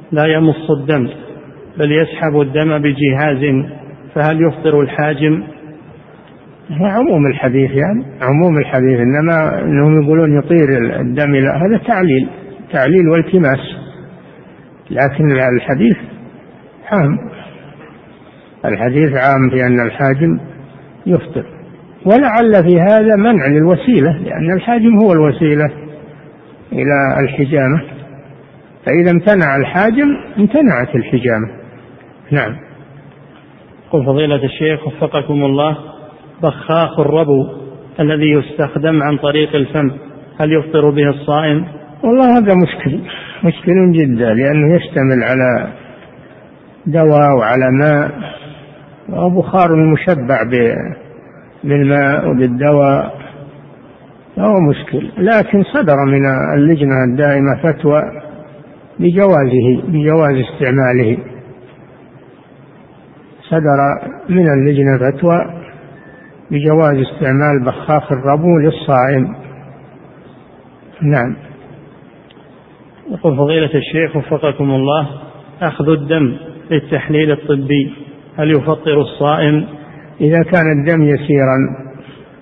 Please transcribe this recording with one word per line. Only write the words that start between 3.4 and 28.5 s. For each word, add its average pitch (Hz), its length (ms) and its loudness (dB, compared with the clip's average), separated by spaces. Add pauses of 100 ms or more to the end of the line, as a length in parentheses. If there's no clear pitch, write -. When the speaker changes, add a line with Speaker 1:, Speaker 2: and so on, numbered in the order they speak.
Speaker 1:
فهل 156 260 0
يفطر 151 400 2
الحاجم؟ 151 640 -2 (1300)
Speaker 2:
هو 156 140 -2
عموم 196 420 2
الحديث، 135 440 0
يعني 185 340 -2 (160)
عموم 151 360 2
الحديث، 131 420 0
إنما 156 640 0
أنهم 151 420 2
يقولون 156 340 2
يطير 135 640 2
الدم، 143 340 0
لا، 135 220 0
هذا 196 200 0 (100)
تعليل، 185 420 0 (440)
تعليل 156 360 4
والتماس، 160 500 2 (1300)
لكن 139 400 0 (240)
الحديث 156 420 0 (920)
عام، 175 260 0 (1500)
الحديث 127 520 0
عام 131 320 2
في 127 160 0
أن 123 140 2
الحاجم 139 600 0 (640)
يفطر، - 400 -2 (600)
ولعل 214 640 4
في 175 100 6
هذا 214 360 4
منع 202 320 2
للوسيلة، 160 720 2
لأن 160 340 -4
الحاجم 226 520 2
هو 196 100 4
الوسيلة 151 560 2 (1040)
إلى 139 460 0
الحجامة، 139 640 0 (1040)